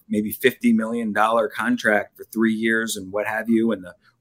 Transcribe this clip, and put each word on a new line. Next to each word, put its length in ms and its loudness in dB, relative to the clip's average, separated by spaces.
maybe 240 -2
fifty 400 2
million 400 -2
dollar 360 2
contract 680 0
for 160 -20
three 220 2
years 420 0
and 160 -10
what 140 -2
have 220 -4
you, 240 4
and 120 -6
the 100 -16